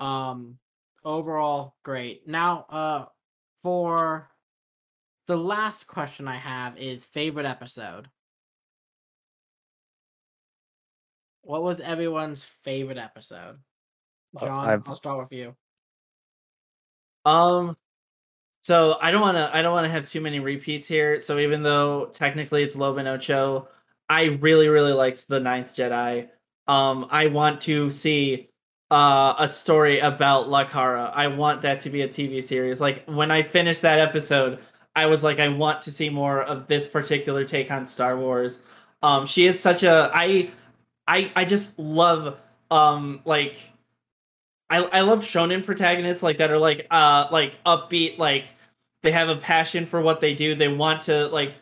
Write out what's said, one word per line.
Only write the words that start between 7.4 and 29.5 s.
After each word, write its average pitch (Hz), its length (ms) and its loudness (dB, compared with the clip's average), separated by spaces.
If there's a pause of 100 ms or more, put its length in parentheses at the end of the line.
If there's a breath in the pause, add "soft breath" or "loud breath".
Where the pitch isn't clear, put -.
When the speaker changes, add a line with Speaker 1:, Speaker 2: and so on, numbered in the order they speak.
Speaker 1:
episode. 120 640 -12 (3250)
What 160 200 -8
was 175 180 -4
everyone's 160 640 -6
favorite 135 540 -10
episode? 107 600 -20 (800)
Speaker 2:
Uh, 135 80 -8
Speaker 1:
John, 135 240 -4
Speaker 2:
I've 107 200 -2
Speaker 1:
I'll - 60 -14
start 139 240 -10
with 127 140 -14
you. 123 240 -16 (1700)
Speaker 3:
Um, 175 520 4 (840)
so 160 380 4
I 165 100 2
don't 208 120 2
wanna, 170 300 2
I 160 100 0
don't 170 100 0
wanna 165 160 0
have 156 200 -6
too 160 120 -8
many 147 200 -6
repeats 139 460 -8
here. 151 320 0
So 147 200 -4
even 147 240 0
though 143 500 0
technically 147 500 -2
it's 139 140 -4
Loba 139 260 -2
no 131 140 -4
Cho, 135 520 -2 (400 soft breath)
I 160 160 2
really, 156 440 6
really 147 240 4
liked 131 360 0
The 139 120 -2
Ninth 127 340 -4
Jedi. 120 540 -4 (380)
Um, 135 440 0
I 151 180 2
want 147 340 0
to 147 280 -2
see, 143 600 -2 (400)
uh, 139 480 6
a 147 100 0
story 151 520 2